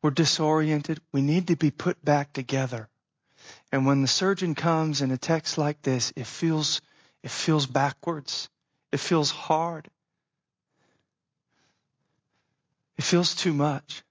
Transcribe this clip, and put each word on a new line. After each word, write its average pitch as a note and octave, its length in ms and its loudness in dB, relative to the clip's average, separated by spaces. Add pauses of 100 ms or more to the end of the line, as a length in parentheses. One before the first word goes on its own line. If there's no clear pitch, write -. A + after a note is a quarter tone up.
We're D3+ 80 2
disoriented. D#3 880 0 (120)
We C#3 100 2
need E3 260 2
to F3 80 4
be D#3 140 2
put - 340 -4
back D3 280 2
together. B2+ 560 -4 (800)
And C3+ 160 2
when C#3 160 4
the C3 60 2
surgeon F#3 480 0
comes D#3+ 440 0
in C3 120 0
a C3 40 0
text - 420 -2
like D3 240 -2
this, B2+ 340 0
it B2+ 100 -8
feels, D#3 540 -2 (420)
it B2+ 80 -12
feels D3+ 360 0
backwards. C#3 840 -4 (420)
It - 80 -4
feels D#3 320 2
hard. D#3+ 580 -4 (3000)
It C#3+ 60 -4
feels F3 320 2
too F3+ 160 0
much. C#3+ 580 -2